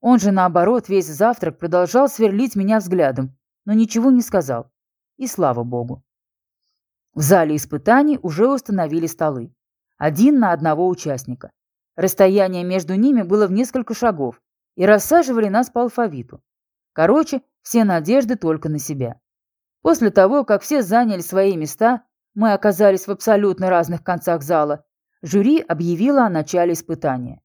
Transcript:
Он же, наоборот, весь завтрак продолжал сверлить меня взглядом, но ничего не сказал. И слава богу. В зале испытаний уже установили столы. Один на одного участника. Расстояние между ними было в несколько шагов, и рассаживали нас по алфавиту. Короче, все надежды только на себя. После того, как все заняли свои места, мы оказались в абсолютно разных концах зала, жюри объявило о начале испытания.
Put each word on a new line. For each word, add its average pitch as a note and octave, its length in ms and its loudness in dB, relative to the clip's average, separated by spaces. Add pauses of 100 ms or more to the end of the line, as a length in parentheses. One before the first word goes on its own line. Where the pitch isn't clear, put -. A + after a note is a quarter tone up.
Он A#3+ 180 4
же, G3+ 140 2
наоборот, F#3 560 2
весь F#3+ 180 0
завтрак E3 520 -2
продолжал F3+ 500 0
сверлить A3 480 -2
меня G3+ 220 0
взглядом, C#3+ 580 -2 (280)
но G3+ 80 -4
ничего A3+ 380 2
не B3+ 100 6
сказал. C3+ 500 -4 (460)
И B3+ 100 -10
слава C3 380 -2
богу. B2 400 -8 (1080)
В D3+ 60 -8
зале D#3 360 2
испытаний B3 680 0
уже F3+ 260 0
установили E3+ 580 -2
столы. D3+ 480 -6 (420)
Один G#3 440 2
на G3 120 2
одного D#3+ 360 0
участника. C3+ 640 -8 (440)
Расстояние F#3+ 680 2
между F3+ 300 -4
ними A#3+ 280 2
было G3+ 240 0
в F3+ 60 -2
несколько A#3 420 -4
шагов, D#3+ 460 -4 (340)
и F3+ 100 -2
рассаживали A3+ 640 2
нас A3+ 220 0
по A#3+ 120 -2
алфавиту. G#3 600 -6 (500)
Короче, C4 500 2 (200)
все A#3 220 0
надежды G#3 500 0
только D#3+ 340 -4
на D3+ 120 -4
себя. C3 400 -8 (600)
После C#4+ 280 2
того, A3 340 4
как G3+ 180 -2
все C#4+ 200 -2
заняли G#3+ 380 0
свои F#3+ 360 0
места, A3 480 -2 (300)
мы G#3+ 180 0
оказались G3 540 2
в G3+ 60 -10
абсолютно G3 580 0
разных E3+ 320 -2
концах E3+ 400 -4
зала, D3 420 -2 (380)
жюри G3+ 380 2
объявило F3 680 0
о G#3 40 0
начале F3 420 -2
испытания. C#3 720 -8